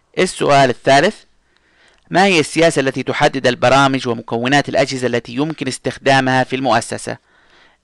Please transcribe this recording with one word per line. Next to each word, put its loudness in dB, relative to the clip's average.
السؤال 2
الثالث: 2
ما 2
هي 4
السياسة 0
التي -2
تحدد -2
البرامج 2
ومكونات -2
الأجهزة -2
التي -4
يمكن -6
استخدامها 0
في -6
المؤسسة؟ -4